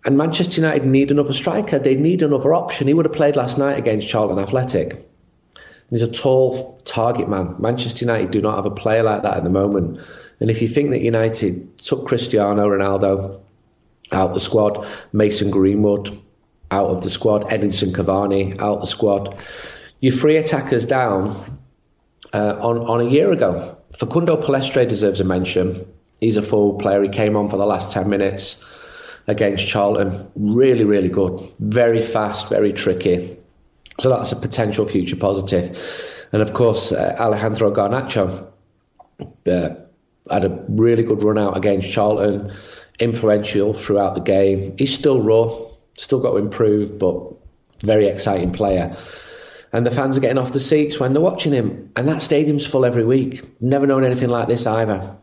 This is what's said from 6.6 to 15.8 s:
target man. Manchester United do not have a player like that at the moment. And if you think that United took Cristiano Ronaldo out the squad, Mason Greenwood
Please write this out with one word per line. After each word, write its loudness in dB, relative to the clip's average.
target -2
man. -2
Manchester -4
United 0
do 0
not 0
have -4
a -2
player 0
like 0
that 0
at -4
the 0
moment. 0
And 0
if 0
you 0
think 0
that 0
United -2
took -4
Cristiano 2
Ronaldo 0
out 0
the -2
squad, 0
Mason 2
Greenwood 2